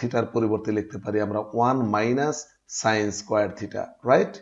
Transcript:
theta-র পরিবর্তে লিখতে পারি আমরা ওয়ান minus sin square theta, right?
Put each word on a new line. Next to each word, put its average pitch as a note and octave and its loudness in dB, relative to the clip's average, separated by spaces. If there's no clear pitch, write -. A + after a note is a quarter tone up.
theta-র A#2+ 0
পরিবর্তে A2 0
লিখতে G#2 -6
পারি G#2+ 0
আমরা G#2 -2
ওয়ান B2 4
minus C3 0
sin G#2+ 2
square G#2 0
theta, G2+ -8
right? F3+ 4